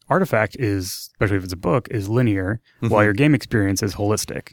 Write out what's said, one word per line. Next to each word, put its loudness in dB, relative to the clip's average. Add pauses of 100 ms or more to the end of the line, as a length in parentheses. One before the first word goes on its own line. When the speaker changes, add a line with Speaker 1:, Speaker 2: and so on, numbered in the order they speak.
(100)
Speaker 1:
artifact 0
is, -4
especially 0
if -6
it's -8
a -6
book, 0
is -4
linear, 0 (220)
Speaker 2:
Mm-hmm. 0
Speaker 1:
while 6
your 4
game 4
experience 0
is -2
holistic. -4